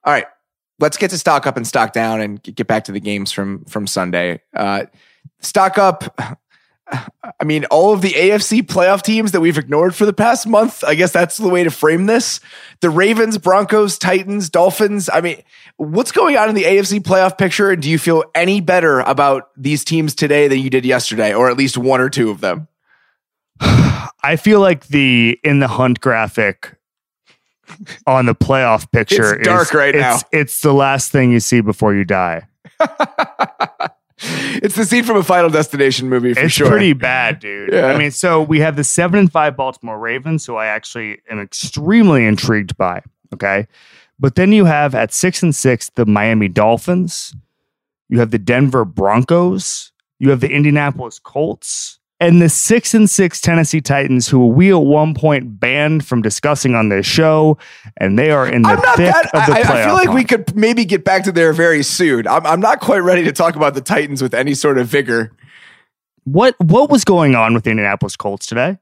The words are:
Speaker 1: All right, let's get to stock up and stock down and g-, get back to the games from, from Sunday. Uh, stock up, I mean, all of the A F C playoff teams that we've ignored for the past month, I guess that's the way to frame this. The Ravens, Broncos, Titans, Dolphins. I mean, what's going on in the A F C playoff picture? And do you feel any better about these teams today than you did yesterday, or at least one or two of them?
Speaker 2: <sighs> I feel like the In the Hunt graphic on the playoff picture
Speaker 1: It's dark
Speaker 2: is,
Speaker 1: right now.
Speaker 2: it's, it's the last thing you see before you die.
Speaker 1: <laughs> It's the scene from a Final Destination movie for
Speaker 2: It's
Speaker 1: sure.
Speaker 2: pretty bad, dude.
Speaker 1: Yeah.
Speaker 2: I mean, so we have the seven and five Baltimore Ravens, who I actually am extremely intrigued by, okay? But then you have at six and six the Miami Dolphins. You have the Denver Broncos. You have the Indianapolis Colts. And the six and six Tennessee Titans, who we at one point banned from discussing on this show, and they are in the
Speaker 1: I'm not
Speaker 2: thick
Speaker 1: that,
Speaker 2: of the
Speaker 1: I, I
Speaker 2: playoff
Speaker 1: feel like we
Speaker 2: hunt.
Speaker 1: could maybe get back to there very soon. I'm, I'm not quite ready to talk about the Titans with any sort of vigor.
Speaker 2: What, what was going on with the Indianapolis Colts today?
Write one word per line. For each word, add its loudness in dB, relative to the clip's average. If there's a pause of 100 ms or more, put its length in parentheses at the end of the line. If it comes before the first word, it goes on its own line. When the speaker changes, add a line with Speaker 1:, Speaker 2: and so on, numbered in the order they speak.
Speaker 1:
All 0
right, -2 (540)
let's -2
get -2
to -6
stock 0
up -4
and -6
stock -2
down -4
and -10
g-, -18
get -8
back -2
to -14
the -8
games -6
from, -8
from -8
Sunday. -4 (120)
Uh, -6 (520)
stock -2
up, -2 (1200)
I -2
mean, -2
all 4
of 0
the 0
A 2
F 0
C 0
playoff 0
teams -2
that 0
we've 0
ignored -2
for 0
the 0
past 0
month, 0
I 0
guess 0
that's 0
the -2
way 2
to 0
frame 0
this. -2 (400)
The 2
Ravens, 0
Broncos, 0
Titans, -4
Dolphins. 0
I 0
mean, -8 (360)
what's -4
going 2
on 2
in -2
the -2
A 4
F -4
C -4
playoff 0
picture? 0
And -2
do -6
you 0
feel 0 (100)
any 0
better 2
about 0
these -4
teams -2
today 2
than 0
you -4
did 0
yesterday, -2
or 2
at 0
least -2
one 0
or 0
two -2
of -6
them? -6 (480)
Speaker 2:
<sighs> -20
I 0
feel 4
like 0
the 2
In 2
the 0
Hunt 0
graphic -2 (1300)
on 2
the 0
playoff 0
picture 2
Speaker 1:
It's -2
dark 2
Speaker 2:
is, -6
Speaker 1:
right 2
now. 2
Speaker 2:
it's, -6
it's -2
the 2
last 0
thing 2
you 4
see 0
before 0
you 0
die. -4 (320)
Speaker 1:
<laughs> 0 (1400)
It's -6
the -2
scene 0
from 0
a 2
Final 2
Destination -2
movie 0
for 0
Speaker 2:
It's 0
Speaker 1:
sure. 2
Speaker 2:
pretty 4
bad, -2
dude. -10
Speaker 1:
Yeah. 0
Speaker 2:
I 0
mean, -2
so 0
we 0
have 0
the -4
seven 0
and 4
five 0
Baltimore -10
Ravens, -6
who -10
I -6
actually -10
am -10
extremely 0
intrigued 0
by, -4 (320)
okay? -2 (540)
But 0
then 4
you 6
have 2
at -2
six -2
and 2
six -2
the 2
Miami 2
Dolphins. -2 (760)
You 0
have 0
the -2
Denver 2
Broncos. 0 (300)
You 4
have 2
the -2
Indianapolis 0
Colts. -10 (220)
And 6
the 4
six 0
and 4
six 0
Tennessee 0
Titans, -2
who 4
we 4
at 6
one 2
point -2
banned 0
from -2
discussing -2
on 2
this 0
show, 2 (380)
and 0
they 2
are 2
in 2
the 4
Speaker 1:
I'm 2
not 2
Speaker 2:
thick 2
Speaker 1:
that, 0
Speaker 2:
of 2
the 4
Speaker 1:
I, 4
I 2
Speaker 2:
playoff 2
Speaker 1:
feel 2
like 2
we -2
Speaker 2:
hunt. -2
Speaker 1:
could -2
maybe 2
get -2
back 0
to -2
there 2
very 2
soon. 0
I'm, 0
I'm 0
not 2
quite 0
ready 0
to -2
talk 0
about 0
the -6
Titans -4
with -4
any -2
sort 0
of 0
vigor. -2 (920)
Speaker 2:
What, 2
what 4
was 4
going 4
on 2
with -2
the -2
Indianapolis -2
Colts -8
today? -4